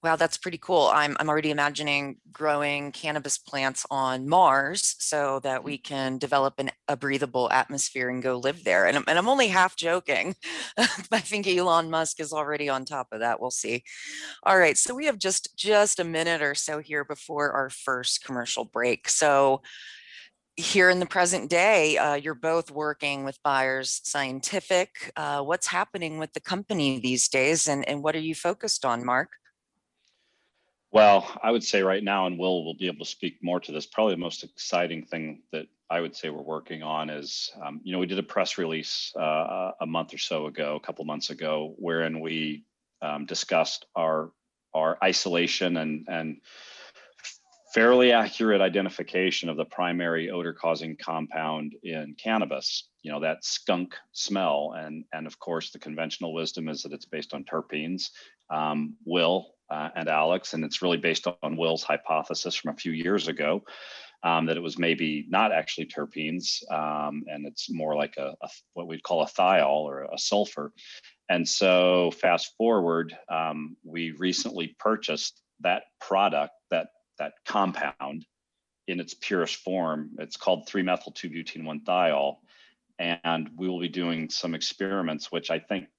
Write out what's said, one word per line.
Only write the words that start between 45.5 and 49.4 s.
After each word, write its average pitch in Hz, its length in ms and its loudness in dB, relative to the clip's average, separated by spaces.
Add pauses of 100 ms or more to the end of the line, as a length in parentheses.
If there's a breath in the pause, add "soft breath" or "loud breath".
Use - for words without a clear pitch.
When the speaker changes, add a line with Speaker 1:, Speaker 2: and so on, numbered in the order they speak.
Speaker 2:
and, 78 320 -4
and 80 320 -6 (1300 loud breath)
fairly 123 380 8
accurate 110 480 4
identification 92 880 0